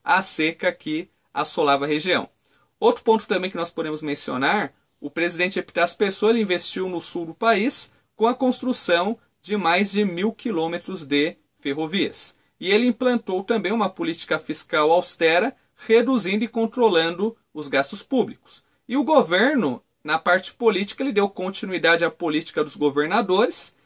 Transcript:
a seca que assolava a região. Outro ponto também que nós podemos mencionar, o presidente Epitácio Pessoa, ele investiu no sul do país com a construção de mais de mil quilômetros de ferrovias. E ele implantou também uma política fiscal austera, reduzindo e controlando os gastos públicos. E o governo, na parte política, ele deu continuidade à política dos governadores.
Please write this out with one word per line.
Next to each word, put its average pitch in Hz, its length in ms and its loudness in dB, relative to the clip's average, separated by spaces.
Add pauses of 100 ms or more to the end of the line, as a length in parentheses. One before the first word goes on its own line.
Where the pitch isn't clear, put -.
a 180 200 0
seca 165 500 -2
que 160 380 -8 (240)
assolava 143 500 0
a 147 40 -4
região. 156 380 -2 (540)
Outro 226 240 2
ponto 220 240 2
também 185 220 -2
que 180 80 -10
nós 170 120 -4
podemos 156 300 -6
mencionar, 147 720 -2 (260)
o 143 120 -12
presidente 175 480 -2
Epitácio 170 400 -2
Pessoa, 208 340 0
ele 240 80 2
investiu 185 480 -2
no 170 140 -6
sul 170 240 -8
do 160 80 -12
país 226 580 0 (240)
com 214 100 0
a 247 80 2
construção 240 840 0 (240)
de 208 160 -4
mais 185 340 2
de 202 100 2
mil 190 300 0
quilômetros 170 720 -6
de 143 300 0 (220)
ferrovias. 156 760 -4 (240)
E 175 120 -4
ele 226 160 4
implantou 233 580 0
também 202 280 0
uma 220 180 0
política 165 480 -4
fiscal 156 520 2
austera, 175 640 4 (320)
reduzindo 220 580 4
e 220 40 -4
controlando 214 880 2 (160)
os 147 160 -10
gastos 139 340 -2
públicos. - 640 -4 (240)
E 240 80 -2
o 277 80 2
governo, 214 800 2 (200)
na 160 160 0
parte - 360 0
política, 202 480 0
ele 269 100 -4
deu 202 160 2
continuidade 180 760 0
à 160 60 2
política 160 540 -2
dos - 120 -16
governadores. 180 960 0 (120)